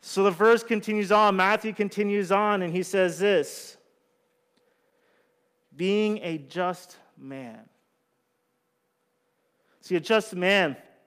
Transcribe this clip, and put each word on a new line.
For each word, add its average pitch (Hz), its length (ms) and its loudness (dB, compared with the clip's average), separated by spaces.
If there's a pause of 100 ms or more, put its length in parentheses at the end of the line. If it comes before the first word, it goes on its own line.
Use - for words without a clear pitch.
So - 160 -2
the 202 80 4
verse 220 320 4
continues 214 480 -2
on. 208 260 4
Matthew 208 360 0
continues 202 580 -2
on, 208 300 2
and 175 140 -4
he 185 80 0
says 180 360 0
this, 185 600 -2 (2000)
"Being 208 440 0
a 165 180 -6
just 175 640 -8 (180)
man." 135 440 -16 (2250)
See, - 160 -4
a 165 40 2
just 214 340 0
man 180 420 2 (300)